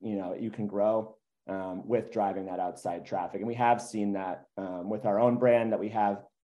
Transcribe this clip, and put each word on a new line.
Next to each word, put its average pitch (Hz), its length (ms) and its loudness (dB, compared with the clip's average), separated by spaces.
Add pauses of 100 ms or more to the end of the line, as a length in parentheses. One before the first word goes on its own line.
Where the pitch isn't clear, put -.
you 107 140 -4
know, 92 220 -4
you 113 120 -4
can 107 160 -4
grow, 107 480 0 (340)
um, 95 400 -6
with 110 240 0
driving 95 320 0
that 92 160 -6
outside 87 460 -4
traffic. 92 340 -6
And 110 80 -4
we 117 60 -4
have 117 260 4
seen 104 320 -2
that, 95 320 -4 (140)
um, 92 320 -6
with 107 160 -4
our 104 120 4
own 120 200 6
brand 117 340 6
that 101 80 2
we 104 80 -2
have 104 340 2 (320)